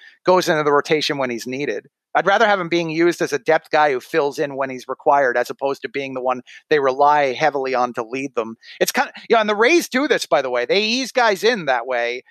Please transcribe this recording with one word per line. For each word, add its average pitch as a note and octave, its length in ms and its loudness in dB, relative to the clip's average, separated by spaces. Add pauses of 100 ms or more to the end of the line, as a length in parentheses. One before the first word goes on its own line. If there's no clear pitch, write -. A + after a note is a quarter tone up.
(260)
goes F3+ 240 4
into D#3 140 2
the D3 80 0
rotation D3 480 0
when C3 100 -2
he's A#2 160 -8
needed. C3 400 -6 (300)
I'd D3+ 100 0
rather G#3 220 4
have G3+ 120 2
him E3+ 100 -6
being E3+ 200 -2
used E3 320 0
as D3+ 100 -4
a C#3+ 60 -2
depth D#3+ 320 0
guy D3+ 220 2
who B2+ 80 -2
fills C#3+ 400 -2
in C#3+ 160 -4
when C3+ 160 -6
he's B2+ 160 -14
required C3 500 2
as B2 140 -2
opposed C#3 320 -6
to B2 60 -8
being C3+ 260 -8
the B2+ 60 -8
one B2 200 -4 (300)
they D3+ 80 4
rely C#3 540 4
heavily C3+ 420 0
on B2 180 0
to A#2+ 100 -4
lead C3 300 -8
them. A2+ 220 -4 (240)
It's F#3+ 140 0
kinda, C4+ 180 -2 (180)
you A3 60 4
know, A3 60 4
and G#3 80 -2
the G#3 60 0
Rays B3+ 320 4
do C4+ 200 0
this, G3+ 180 0
by D3+ 160 2
the C3 80 -2
way. B2 160 0
They F3+ 160 2
ease A#3 300 -4
guys G#3+ 320 2
in G#3+ 220 0
that B2+ 200 0
way. B2 460 -4